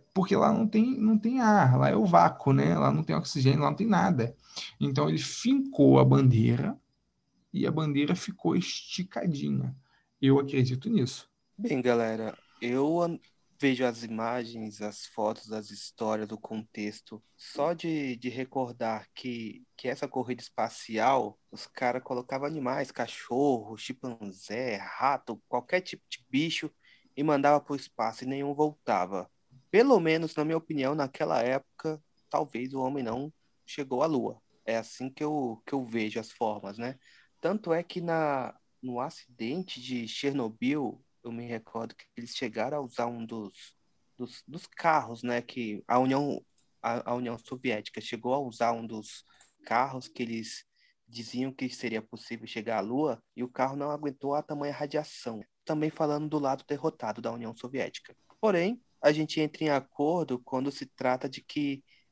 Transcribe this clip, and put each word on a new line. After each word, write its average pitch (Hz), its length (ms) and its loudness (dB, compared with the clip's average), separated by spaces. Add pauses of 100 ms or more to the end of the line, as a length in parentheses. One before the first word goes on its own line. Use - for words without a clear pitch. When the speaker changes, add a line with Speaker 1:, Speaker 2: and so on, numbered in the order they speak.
(140)
Speaker 1:
porque 196 220 2
lá - 160 6
não 220 160 4
tem, 233 320 4
não 220 180 6
tem 240 220 0
ar, 190 400 8
lá 139 100 6
é 143 60 4
o 220 100 4
vácuo, 170 480 6
né? 143 240 4
Lá 139 140 4
não 156 120 2
tem 156 120 0
oxigênio, 135 460 4
lá 143 80 4
não 143 80 -2
tem 208 100 0
nada. 175 480 2 (440)
Então, 143 300 2
ele 156 80 2
fincou 185 800 6
a 131 80 10
bandeira 131 720 6 (760)
e - 140 0
a - 60 2
bandeira 147 440 2
ficou - 400 -2
esticadinha. 143 1200 -4 (460)
Eu 135 180 8
acredito 135 480 0
nisso. 185 400 0 (300)
Speaker 2:
Bem, 190 240 -2
galera, 113 560 0 (240)
eu 139 400 0
an-, 170 160 -2 (420)
vejo 131 260 2
as 117 180 -2
imagens, 113 800 -6
as 104 240 -8
fotos, 110 460 -4
as 107 200 -8
histórias, 107 580 -4
o 107 80 -8
contexto. 110 840 -10 (120)
Só - 380 -4
de, 151 440 -4
de 123 120 -6
recordar 120 840 -6
que, 120 480 -10 (140)
que - 100 -8
essa 131 200 -4
corrida 123 360 -4
espacial, 113 960 -2 (100)
os - 160 -16
cara 127 360 -2
colocava 131 440 -6
animais, 139 460 -4
cachorro, 120 840 -2
chimpanzé, 113 1000 -8
rato, 123 720 -4
qualquer 123 320 -2
tipo - 300 -12
de - 200 -14
bicho, 156 400 -2 (460)
e 143 80 -2
mandava 147 380 6
pro 147 140 -6
espaço 117 500 -4
e - 20 -6
nenhum 143 260 -4
voltava. 101 720 0 (440)
Pelo 233 300 8
menos, 160 340 0
na 151 80 0
minha 160 140 0
opinião, 147 360 -2
naquela 151 480 0
época, 135 600 -4 (280)
talvez 135 440 -4
o 135 80 -4
homem 135 220 -2
não 127 280 -6 (340)
chegou 131 380 -2
à - 20 4
Lua. 120 360 0 (240)
É 113 120 0
assim 127 320 -8
que 135 140 -8
eu, 139 420 -4
que - 80 -10
eu 135 120 -2
vejo 110 340 -2
as 110 120 -10
formas, 104 460 -4
né? 123 200 -8 (440)
Tanto 180 320 0
é 170 100 0
que - 180 -8
na, 156 540 -2 (260)
no 123 180 -6
acidente 131 840 -8
de 123 260 -6
Chernobyl, 131 960 -2 (220)
eu 120 80 -12
me 117 140 -10
recordo 113 500 -10
que - 100 -20 (100)
eles 120 200 -12
chegaram 120 420 -4
a 143 40 -4
usar 120 260 -4
um 117 180 -6
dos, 113 500 -12 (420)
dos, - 300 -12
dos 165 180 -14
carros, 127 580 -2
né? 120 180 0
Que 110 460 -8
a 123 120 6
União, 135 420 0 (400)
a, 117 300 -4
a 123 40 -2
União 120 220 -6
Soviética 120 600 -6
chegou 117 340 -4
a 143 60 2
usar 120 320 -2
um 113 140 -4
dos 110 400 -12 (400)
carros 127 420 -2
que - 160 -6
eles 113 420 -8 (420)
diziam 120 440 -6
que 131 180 -6
seria 110 320 -6
possível 113 460 -14
chegar 113 300 -4
à 101 40 0
Lua, 120 400 -2 (140)
e 120 80 -6
o 123 60 -6
carro 135 260 -2
não 143 160 -4
aguentou 143 420 -4
a 151 80 0
tamanha 143 320 -6
radiação. 147 680 -6 (240)
Também 156 240 0
falando 151 400 -2
do 151 100 0
lado 135 280 -2
derrotado 113 540 -4
da 117 100 -4
União 117 240 -8
Soviética. 123 600 -8 (240)
Porém, 202 420 2 (200)
a 151 100 8
gente 156 280 0
entra 151 240 -2
em 156 60 2
acordo 143 680 0
quando 131 320 -4
se 135 160 -10
trata 127 420 -2
de 131 120 -14
que 139 420 -4 (280)